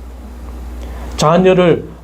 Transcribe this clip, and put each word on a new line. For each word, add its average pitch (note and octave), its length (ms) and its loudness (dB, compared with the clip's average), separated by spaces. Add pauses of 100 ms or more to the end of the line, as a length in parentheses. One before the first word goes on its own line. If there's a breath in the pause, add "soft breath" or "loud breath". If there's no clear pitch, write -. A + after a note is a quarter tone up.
(1160 loud breath)
자녀를 F3 720 4 (120)